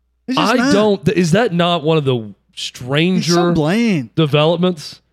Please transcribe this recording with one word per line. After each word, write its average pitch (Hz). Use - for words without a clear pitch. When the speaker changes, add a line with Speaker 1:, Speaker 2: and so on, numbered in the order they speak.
Speaker 1:
He's 262
just -
Speaker 2:
I 254
Speaker 1:
not. 262
Speaker 2:
don't. 202
Th-, 180
is 170
that 208
not 170
one 160
of 147
the 131
Speaker 1:
He's 113
so 101
Speaker 2:
stranger 170
Speaker 1:
bland. 165
Speaker 2:
developments? 160